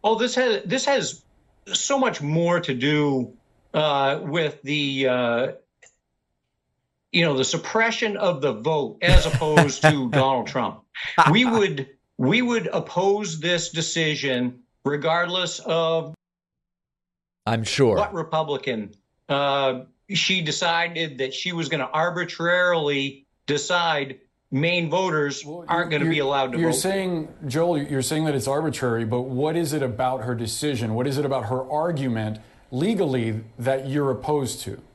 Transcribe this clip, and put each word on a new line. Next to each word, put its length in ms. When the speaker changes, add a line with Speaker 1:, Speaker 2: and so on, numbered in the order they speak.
Speaker 1:
Oh, 100
this 220
has, 280
this 200
has 400
so 260
much 240
more 380
to 140
do, 580
uh, 480
with 400
the, 460
uh, 400
you 140
know, 120
the 80
suppression 720
of 240
the 120
vote 500
as 240
opposed 560
to 280
Speaker 2:
<laughs> 20
Speaker 1:
Donald 340
Trump. 380
We 120
would, 440
we 220
would 280
oppose 720
this 300
decision 920
regardless 760
of 560
Speaker 2:
I'm 200
sure. 320
Speaker 1:
what 180
Republican, 800
uh, 520
she 320
decided 800
that 160
she 160
was 180
gonna 240
arbitrarily 1300
decide 760
Maine 360
voters 560
Speaker 3:
Well, 220
Speaker 1:
aren't 240
gonna 140
Speaker 3:
you're, 80
Speaker 1:
be 80
allowed 320
to 60
Speaker 3:
you're 120
Speaker 1:
vote. 80
Speaker 3:
saying, 500
Joel, 300
you're 220
saying 260
that 100
it's 100
arbitrary, 580
but 180
what 340
is 160
it 100
about 400
her 140
decision? 580
What 140
is 100
it 60
about 220
her 220
argument 680
legally 720
that 300
you're 240
opposed 480
to? 200